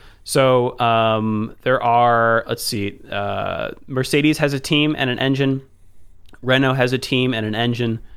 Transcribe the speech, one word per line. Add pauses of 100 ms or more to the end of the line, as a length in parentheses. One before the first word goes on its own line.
(240)
So,
um,
there
are,
let's
see, (120)
uh, (160)
Mercedes
has
a
team
and
an
engine. (800)
Renault
has
a
team
and
an
engine. (160)